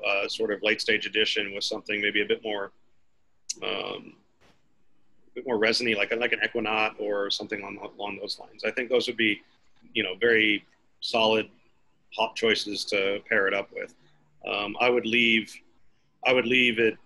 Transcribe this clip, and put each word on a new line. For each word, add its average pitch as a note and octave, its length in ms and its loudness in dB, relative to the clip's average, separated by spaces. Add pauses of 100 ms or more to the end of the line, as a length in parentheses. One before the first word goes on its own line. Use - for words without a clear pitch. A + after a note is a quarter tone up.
uh, G2+ 220 -2
sort A2 240 -2
of G2 100 -6
late G#2+ 200 0
stage G#2+ 240 0
edition G#2 500 -2
with G2 80 -8
something G#2 380 -4
maybe G#2 200 0
a G2+ 40 0
bit A2+ 180 -2
more, G2+ 300 -6 (920)
um, G2 540 -8 (1120)
a - 60 -16
bit B2 100 -10
more A#2+ 120 0
resiny, A2+ 380 2
like, G2+ 180 0
like A#2+ 200 0
an G#2+ 100 -2
Equinaut A2 560 -2
or G2+ 300 -2
something G2+ 320 -6
along, G2+ 160 -12 (200)
along G2+ 220 -8
those G2 200 -10
lines. - 260 -12
I A2+ 60 -2
think A#2+ 180 -6
those B2 180 2
would A#2 80 -4
be, G#2+ 260 0 (520)
you A2 100 0
know, F#2 120 -4
very G#2+ 500 4 (340)
solid A2 500 2 (640)
hop A2+ 220 0
choices G#2 500 0
to G2 440 -2
pair G2+ 180 2
it F#2+ 60 0
up G2 200 -2
with. F#2+ 220 -10 (500)
Um, G#2 360 -4
I B2 80 4
would A#2+ 160 2
leave, A2+ 480 4 (720)
I B2+ 80 4
would B2 120 4
leave B2 340 4
it, A2+ 260 2